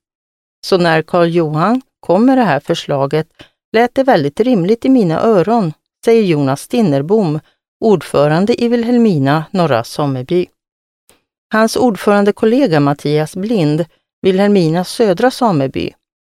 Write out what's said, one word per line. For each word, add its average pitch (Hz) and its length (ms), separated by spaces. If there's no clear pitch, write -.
Så 190 120
när 165 240
Carl 170 260
Johan 170 540
kom 190 260
med 262 120
det 254 60
här 147 160
förslaget 147 680
lät 233 220
det 269 80
väldigt 175 360
rimligt 220 460
i 262 40
mina 202 320
öron, 208 520
säger 226 180
Jonas 143 380
Stinnerbom, 165 800
ordförande 175 840
i 240 40
Vilhelmina 220 840
Norra 147 320
Sameby. 143 640
Hans 220 220
ordförandekollega 208 1040
Mattias 147 560
Blind, 175 500
Vilhelmina 185 640
Södra 220 480
Sameby, 139 640